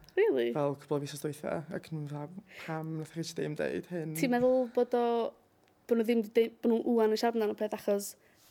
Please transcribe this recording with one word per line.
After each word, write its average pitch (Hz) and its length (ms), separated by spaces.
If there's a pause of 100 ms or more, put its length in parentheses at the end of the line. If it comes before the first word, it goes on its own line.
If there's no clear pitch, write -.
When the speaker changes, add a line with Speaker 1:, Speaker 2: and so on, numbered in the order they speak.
(160)
Speaker 1:
Really? 285 380
Speaker 2:
Fel 143 220
cwpl 143 200
o 143 40
fisoedd 143 260
dwytha, 151 300 (180)
ac - 180
yn 151 160
fel, 147 220 (360)
pam 160 340
nath 156 140
chi 165 80
ddim 156 340
deud 160 340
hyn? 160 260
Speaker 1:
Ti'n 247 160
meddwl 247 420
bod 247 200
o... 233 400 (560)
Bod 233 80
nhw 226 80
ddim 233 180
'di 214 80
deu-, 226 300
bod 254 100
nhw 226 140
ŵan 226 260
yn 214 60
siarad 233 180
amdano 214 220
peth 214 160
achos 202 420 (360)